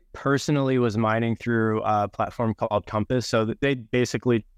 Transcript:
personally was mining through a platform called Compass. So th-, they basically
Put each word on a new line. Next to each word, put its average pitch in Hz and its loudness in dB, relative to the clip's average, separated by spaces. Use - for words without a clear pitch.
personally 135 0
was 117 2
mining 113 0
through 110 0
a 104 0
platform 107 -4
called 104 -2
Compass. 110 -2
So 110 2
th-, 117 -4
they 139 0
basically 123 0